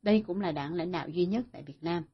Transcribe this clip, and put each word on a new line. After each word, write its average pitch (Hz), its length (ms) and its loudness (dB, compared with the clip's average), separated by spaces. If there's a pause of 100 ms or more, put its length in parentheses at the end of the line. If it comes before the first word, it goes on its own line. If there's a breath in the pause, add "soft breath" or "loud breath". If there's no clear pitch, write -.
Đây 214 240 6
cũng 185 140 -2
là 180 120 0
đảng 147 220 -4
lãnh 175 180 -2
đạo 165 160 -4
duy 175 180 2
nhất 226 260 0
tại - 100 -14
Việt 143 200 -16
Nam. 165 200 0 (120)